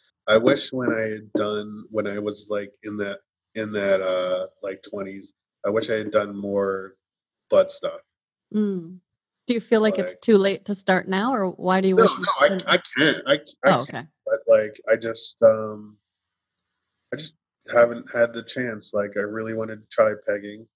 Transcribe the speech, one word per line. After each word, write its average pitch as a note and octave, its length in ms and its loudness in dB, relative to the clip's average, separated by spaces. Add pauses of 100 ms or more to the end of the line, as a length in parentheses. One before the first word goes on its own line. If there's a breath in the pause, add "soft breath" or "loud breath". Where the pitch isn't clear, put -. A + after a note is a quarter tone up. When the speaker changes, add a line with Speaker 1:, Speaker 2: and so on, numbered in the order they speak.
(260)
Speaker 1:
I G#2+ 120 4
wish C3 340 2
when B2+ 200 -2
I A2+ 100 -2
had G#2+ 320 -8
done, G#2+ 560 -4
when G#2+ 160 -2
I G2+ 120 -4
was, G#2 320 -6
like, G2+ 220 -6 (100)
in G#2 160 -10
that, G2+ 220 -6 (340)
in G#2+ 180 -6
that, G2 280 2
uh, F#2 460 -2 (160)
like, F#2+ 200 -10
twenties, G2 500 -12 (340)
I G2+ 40 0
wish A2 200 -2
I A2+ 60 2
had G#2+ 140 -4
done G#2 260 0
more G2 580 -4 (560)
butt F#2+ 220 4
stuff. E2 280 -8 (540)
Speaker 2:
Mm. F#3 460 -4 (460)
Do B3 80 0
you A#3 60 0
feel A3 200 2
like G#3+ 180 2
it's F#3+ 160 -6
Speaker 1:
Like - 80 -20
Speaker 2:
too A3 160 6
late G3 280 0
to G3+ 80 -6
start F#3 340 0
now, G3+ 260 0
or F#3+ 160 -2
why F#3 300 0
do F#3+ 80 2
you F#3 80 4
Speaker 1:
No, A3+ 60 8
Speaker 2:
wish - 160 4
you F#3 80 -6
Speaker 1:
no, - 200 4
I, - 40 4
Speaker 2:
didn't? F#3 140 -4 (100)
Speaker 1:
I F3+ 40 4 (180)
can't. C#3+ 300 4
I, C3+ 60 2 (360)
I F#3+ 40 6
Speaker 2:
Oh, - 0 -
Speaker 1:
can't, B2+ 100 2
Speaker 2:
okay. B2 240 -10 (200)
Speaker 1:
but, A2 200 -2
like, G#2+ 340 4 (100)
I A2+ 60 6
just, A2+ 460 -6
um, G#2+ 540 2 (1160)
I - 40 -10
just - 180 -16 (380)
haven't A#2+ 400 4
had A#2 200 0
the A#2 120 -10
chance. A#2 500 -8
Like, G2+ 220 -2
I G#2 40 -2
really A2 340 -6
wanted A2 280 -6
to - 80 -20
try A2 220 2 (160)
pegging. G#2 480 -8